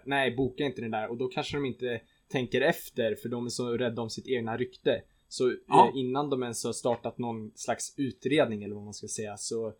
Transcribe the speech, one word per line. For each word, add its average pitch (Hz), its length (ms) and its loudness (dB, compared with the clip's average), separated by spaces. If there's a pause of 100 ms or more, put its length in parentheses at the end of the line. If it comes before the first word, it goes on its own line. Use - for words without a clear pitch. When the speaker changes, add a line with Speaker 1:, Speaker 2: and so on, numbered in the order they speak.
Speaker 1:
"Nej, 135 300 2
boka 131 280 0
inte 131 160 -4
den 117 100 -4
där." 110 200 -2
Och 120 80 -4
då 127 100 0
kanske 147 280 -4
de 143 100 0
inte 120 340 -4 (280)
tänker 127 320 0
efter, 120 540 2
för - 140 -6
de 120 160 -2
är 117 60 -4
så 123 260 -2
rädda 117 260 0
om 113 80 -4
sitt - 180 -10
egna 117 280 0
rykte. 127 460 0 (260)
Så, 127 200 2
eh, 110 60 2 (140)
Speaker 2:
Ja. 127 260 8
Speaker 1:
innan 135 360 0
de 127 120 2
ens 117 220 -4
har 117 80 -2
startat 117 460 -2
någon 113 360 -4
slags - 440 -4
utredning 131 640 2
eller 101 120 -6
vad 104 100 -10
man 104 100 -12
ska 107 140 -12
säga, 104 280 -6
så 113 440 -4